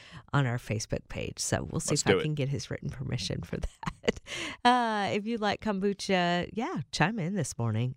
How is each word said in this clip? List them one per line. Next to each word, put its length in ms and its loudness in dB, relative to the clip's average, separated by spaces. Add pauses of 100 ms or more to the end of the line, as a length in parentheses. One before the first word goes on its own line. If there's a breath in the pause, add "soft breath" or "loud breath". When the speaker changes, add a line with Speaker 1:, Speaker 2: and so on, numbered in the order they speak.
(320 loud breath)
Speaker 1:
on 140 4
our 140 0
Facebook 500 -4
page. 300 -6
So 300 -2
we'll 120 -2
see 140 -4
Speaker 2:
Let's 80 0
Speaker 1:
if 40 2
I 40 8
Speaker 2:
do 80 6
it. 40 0
Speaker 1:
can 100 0
get 140 0
his 240 -4
written 180 -6
permission 520 -4
for 160 -6
<laughs> 460 -6
that. 180 2 (420 loud breath)
Uh, 500 4
if 120 -2
you 120 0
like 220 0
kombucha, 960 2
yeah, 240 -4 (160)
chime 260 2
in 160 -2
this 220 -2
morning. 400 0